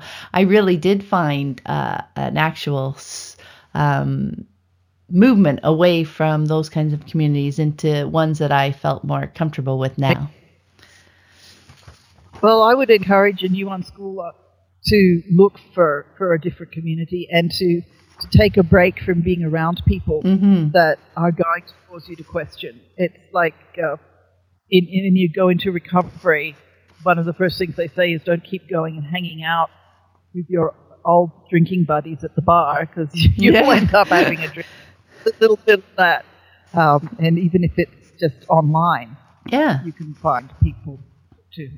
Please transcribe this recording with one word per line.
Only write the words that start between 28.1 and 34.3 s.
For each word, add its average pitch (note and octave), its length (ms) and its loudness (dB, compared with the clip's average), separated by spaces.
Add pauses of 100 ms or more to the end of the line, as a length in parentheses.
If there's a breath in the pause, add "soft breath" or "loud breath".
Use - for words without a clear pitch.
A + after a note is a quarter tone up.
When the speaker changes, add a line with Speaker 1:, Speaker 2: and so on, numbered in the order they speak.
Speaker 2:
is, D#3+ 120 -4
"Don't E3+ 200 -2
keep - 260 -12
going D#3+ 280 -6
and D3 80 -10
hanging D#3+ 380 -10
out E3 260 -2 (640)
with F3+ 160 -10
your E3+ 260 -2 (300)
old F3 260 2 (180)
drinking F3 360 0
buddies D3+ 380 -6
at - 120 -12
the D3+ 60 -2
bar, D#3 440 2
'cause D#3+ 260 -8
<laughs> - 20 -20
you, E3 240 4
you G#3+ 160 6
Speaker 1:
Yeah. - 80 6
Speaker 2:
will C#4 100 4
end G3 240 2
up G3+ 140 4
having D#3+ 300 2